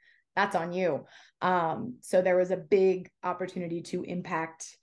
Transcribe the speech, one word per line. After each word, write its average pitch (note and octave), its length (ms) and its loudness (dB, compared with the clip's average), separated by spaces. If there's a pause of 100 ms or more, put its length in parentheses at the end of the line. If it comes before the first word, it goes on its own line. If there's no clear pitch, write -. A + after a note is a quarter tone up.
(340)
that's G3 220 0
on E3+ 160 -2
you. E3+ 320 0 (380)
Um, E3+ 580 0
so - 220 2
there F3+ 160 4
was F3+ 140 2
a F3+ 60 0
big F#3 520 2 (140)
opportunity F3+ 580 -6
to F3+ 220 -6
impact, F3 800 -6